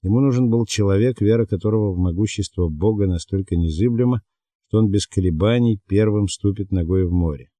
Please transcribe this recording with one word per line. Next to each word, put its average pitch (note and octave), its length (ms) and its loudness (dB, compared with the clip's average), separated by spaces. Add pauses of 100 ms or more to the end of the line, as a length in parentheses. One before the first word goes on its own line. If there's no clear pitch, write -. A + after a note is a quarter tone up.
ему G2+ 180 2
нужен B2+ 300 2
был A2+ 160 2
человек, G#2 560 0
вера A2 240 2
которого G#2+ 480 -2
в F2+ 40 -4
могущество F2+ 720 -2
Бога G2+ 360 0
настолько F#2 500 -4
незыблема, A2+ 680 0 (460)
что A2 120 0
он A2 100 4
без G2 160 0
колебаний G2+ 840 0
первым G#2 400 0
ступит G2+ 440 -4
ногой F#2 340 0
в E2+ 60 -2
море. D#2+ 380 -2 (100)